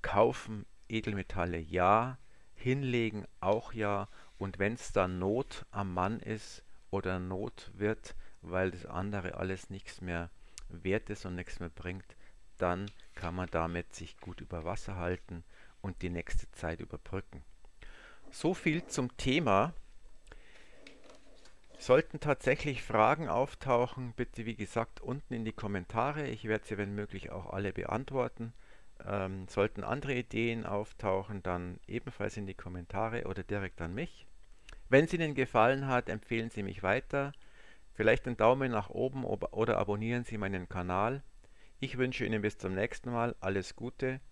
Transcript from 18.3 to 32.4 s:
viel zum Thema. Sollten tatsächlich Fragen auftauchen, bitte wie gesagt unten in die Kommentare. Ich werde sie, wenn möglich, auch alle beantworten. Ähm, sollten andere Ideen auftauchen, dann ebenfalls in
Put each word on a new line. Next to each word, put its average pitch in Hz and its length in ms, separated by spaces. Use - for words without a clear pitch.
viel 170 320
zum - 320
Thema. 131 560
Sollten 143 400
tatsächlich 139 640
Fragen 127 440
auftauchen, 123 880
bitte 120 300
wie 113 100
gesagt 110 460
unten - 320
in 117 120
die 113 60
Kommentare. 113 760
Ich 117 160
werde 110 240
sie, 101 100
wenn 101 160
möglich, 101 380
auch 90 160
alle 95 260
beantworten. 120 800
Ähm, 95 440
sollten 101 360
andere 139 300
Ideen 117 520
auftauchen, 98 760
dann 90 460
ebenfalls 104 500
in 101 80